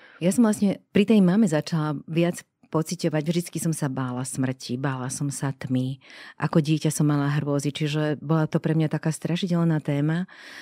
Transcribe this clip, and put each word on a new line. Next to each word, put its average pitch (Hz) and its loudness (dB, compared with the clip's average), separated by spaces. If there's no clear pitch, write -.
Ja 175 2
som 226 4
vlastne 208 2
pri 202 4
tej 220 8
mame 190 6
začala 151 0
viac 170 0
pociťovať. 156 -2
Vždycky 170 -2
som 160 -2
sa 143 -2
bála 131 -4
smrti, 131 -4
bála 131 -4
som 143 -4
sa 139 -4
tmy. 131 -4
Ako 160 2
dieťa 151 0
som 151 4
mala 143 2
hrôzy, 143 -2
čiže 151 -2
bola 156 2
to - -2
pre 160 2
mňa 156 2
taká 156 -2
strašidelná 170 0
téma. 156 0